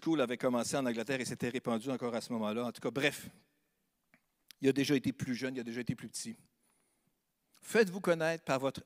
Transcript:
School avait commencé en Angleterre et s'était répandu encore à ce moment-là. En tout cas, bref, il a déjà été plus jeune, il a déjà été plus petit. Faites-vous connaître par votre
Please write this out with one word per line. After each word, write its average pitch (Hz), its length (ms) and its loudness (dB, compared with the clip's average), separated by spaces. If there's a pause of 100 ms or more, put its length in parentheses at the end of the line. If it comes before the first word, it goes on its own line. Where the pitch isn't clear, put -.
School 156 200 2
avait 120 160 2
commencé 123 400 2
en 135 80 0
Angleterre 120 340 0
et 117 60 -2
s'était 127 240 -2
répandu 120 420 -2
encore 120 240 -2
à 110 60 -2
ce - 100 -8
moment-là. 110 320 0
En 120 80 -4
tout - 80 -14
cas, 123 120 -2
bref, 139 360 0 (1300)
il 135 80 6
a - 20 4
déjà 139 240 4
été 127 160 2
plus 127 240 -4
jeune, 131 220 -4
il - 20 -4
a 117 40 -6
déjà 117 180 -6
été 127 120 -4
plus 113 140 -8
petit. 110 300 -10 (1200)
Faites-vous 202 380 2
connaître 165 460 0
par 135 140 2
votre 135 260 -2